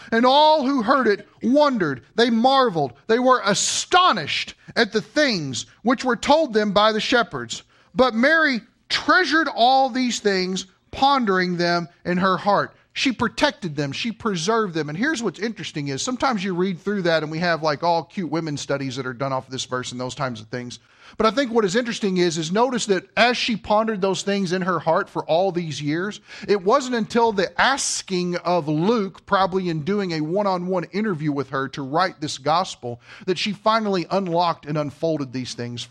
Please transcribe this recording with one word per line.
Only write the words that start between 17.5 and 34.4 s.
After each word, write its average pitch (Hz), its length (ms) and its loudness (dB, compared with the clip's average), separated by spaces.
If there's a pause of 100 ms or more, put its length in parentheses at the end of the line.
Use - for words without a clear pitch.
like, 151 200 -2
all 170 200 0
cute 170 260 -8
women 156 280 -4
studies 135 400 -4
that 131 80 -4
are 127 80 -6
done 135 180 -4
off 131 160 -4
this 127 160 -8
verse 127 300 -6
and 123 60 -8
those 127 140 -8
types 123 280 -6
of 110 60 -20
things. 123 320 -10 (380)
But 214 80 4
I 220 60 4
think 240 200 -2
what 233 120 2
is 190 140 0
interesting 220 400 -2
is, 175 200 2
is 165 140 -4
notice 240 360 2
that 190 280 0
as 233 220 4
she - 180 -2
pondered 214 460 0
those 190 220 0
things 196 280 -2
in 185 100 0
her 175 180 -2
heart 170 300 0
for 156 160 -6
all 175 280 0
these 160 280 -6
years, 170 380 -4 (280)
it 196 160 0
wasn't 254 320 2
until 233 360 2
the 190 280 -2
asking 185 800 0
of 170 300 -2
Luke, 190 580 0
probably 190 440 0
in 160 140 -4
doing 196 280 -2
a 160 100 -4
one-on-one 180 640 -2
interview 170 460 -4
with 139 180 -4
her 135 200 -4
to 147 120 -10
write 160 380 -2
this 147 180 -8
gospel, 139 600 -4 (260)
that 180 120 -2
she 208 160 -4
finally 208 580 0
unlocked 175 540 -2